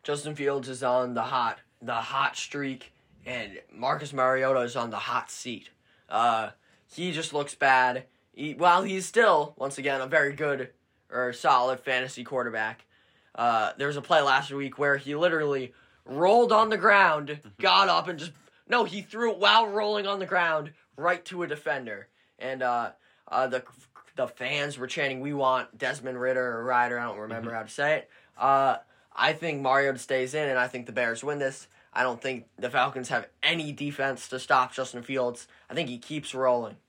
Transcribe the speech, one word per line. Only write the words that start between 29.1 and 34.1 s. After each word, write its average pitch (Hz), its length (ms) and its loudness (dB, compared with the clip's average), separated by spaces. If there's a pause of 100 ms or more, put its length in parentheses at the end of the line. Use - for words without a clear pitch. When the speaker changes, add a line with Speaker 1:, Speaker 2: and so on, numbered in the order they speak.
Speaker 1:
I 139 180 2
think 156 280 -4
Mariota 135 380 2
stays 131 340 -2
in, 147 160 -2
and 131 80 0
I 123 100 2
think 123 200 -8
the - 40 -16
Bears 117 320 -2
win 143 160 -4
this. 135 280 -6 (260)
I 123 100 0
don't 123 180 -2
think 127 240 -6 (120)
the 123 120 -4
Falcons 127 400 -2
have 123 180 -2 (160)
any 156 280 -2
defense 135 580 -6